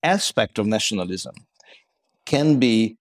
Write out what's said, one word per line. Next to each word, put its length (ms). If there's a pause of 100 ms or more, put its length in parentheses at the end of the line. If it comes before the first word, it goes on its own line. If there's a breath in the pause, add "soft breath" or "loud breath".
aspect 540
of 80
nationalism 680 (880 soft breath)
can 340
be 360 (100)